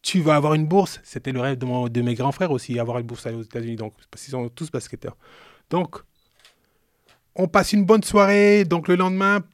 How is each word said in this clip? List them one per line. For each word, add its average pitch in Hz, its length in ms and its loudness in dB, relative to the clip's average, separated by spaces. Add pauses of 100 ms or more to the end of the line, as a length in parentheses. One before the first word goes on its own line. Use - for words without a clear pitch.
Tu 185 200 0
vas 151 140 4
avoir 151 200 2
une 156 100 2
bourse. 180 380 2
C'était - 280 -10
le 127 80 -4
rêve 131 180 -2
de 123 80 -6
mon, 123 220 -2
de 120 140 -2
mes 120 140 0
grands 127 160 -2
frères 175 200 -2
aussi, 120 280 -4
avoir 120 180 -4
une 120 80 -6
bourse, 117 200 -14
aller 117 120 -8
aux 110 60 -10
États-Unis. 117 320 -10
Donc, 110 180 -10 (160)
parce - 140 -20
qu'ils 135 80 -16
sont 123 180 -6
tous 151 220 -12
basketteurs. - 440 -10 (540)
Donc, 175 280 -4 (1400)
on 185 120 0
passe 190 260 -2
une 202 120 2
bonne 214 180 4
soirée. 202 600 4
Donc, 165 220 -2
le 180 80 4
lendemain, 190 480 0 (100)